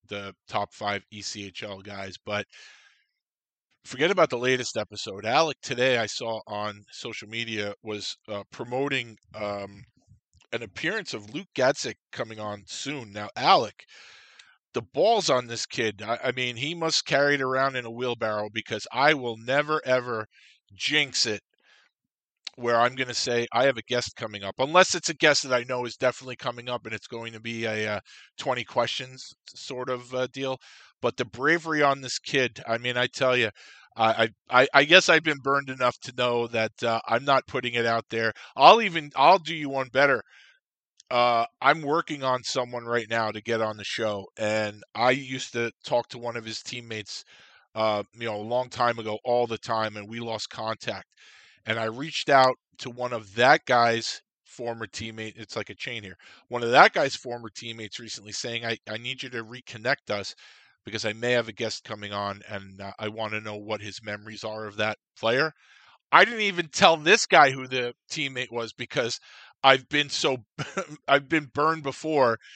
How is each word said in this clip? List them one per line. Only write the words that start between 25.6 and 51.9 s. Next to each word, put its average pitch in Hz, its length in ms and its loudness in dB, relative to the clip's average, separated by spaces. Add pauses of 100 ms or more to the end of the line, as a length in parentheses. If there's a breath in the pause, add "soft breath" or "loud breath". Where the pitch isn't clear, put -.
know 123 220 -4
is 113 100 -10
definitely 127 400 -2
coming 120 320 -8
up 123 180 -6
and 113 80 -8
it's 107 140 -10
going 117 240 -10
to 113 80 -14
be 113 240 -6
a, 107 320 -2
uh, 101 40 -6 (380 loud breath)
twenty 123 280 -4
questions 127 680 -4 (140)
sort 127 420 -10
of, 123 240 -6
uh, 127 200 -2
deal. 135 240 -6 (440 loud breath)
But 117 140 0
the 127 80 -4
bravery 151 580 0
on 139 200 4
this 127 180 -8
kid, 123 480 -2
I 117 100 0
mean, 120 200 -2
I 123 100 2
tell 127 300 2
ya, 113 140 2 (440 loud breath)
I, 113 320 4 (220)
I, 123 140 8
I, 135 100 6
I 143 100 8
guess 165 240 8
I've 170 160 4
been 151 180 -2
burned 139 280 0
enough 127 340 0
to 139 140 -12
know 120 300 0
that, 113 240 -2 (120)
uh, 113 240 0
I'm 120 160 2
not 139 240 2
putting 123 260 -4
it 120 120 0
out 117 240 0
there. 113 240 -2 (240 loud breath)
I'll 180 240 10
even, 165 340 -4
I'll 165 240 6
do 160 160 -8
you 147 140 -6
one 135 220 -4
better. 131 300 4 (880 soft breath)
Uh, 120 360 4 (160)
I'm 151 200 4
working 147 420 -2
on 127 200 0
someone 123 420 -4
right 117 240 -2
now 113 220 0
to 107 100 -8
get 113 200 -2
on 107 160 -2
the 104 60 -14
show, 107 440 -6 (100)
and 107 460 -2 (100)
I 120 180 2
used 131 420 -6
to 117 180 -2 (140)
talk 120 240 -2
to - 80 -14
one 120 200 -8
of 113 80 -10
his 110 160 -8
teammates, 113 640 -12 (520 loud breath)
uh, 107 280 0 (100)
you 117 140 -8
know, 110 80 -4
a 104 80 -6
long 123 260 -2
time 120 300 0
ago, 107 240 -6
all 120 240 2
the 113 100 -4
time, 110 400 -4
and 104 120 -12
we 117 100 -10
lost 113 300 -6
contact. 110 580 -8 (580 loud breath)
And 110 120 -2
I 113 80 -2
reached 131 440 -6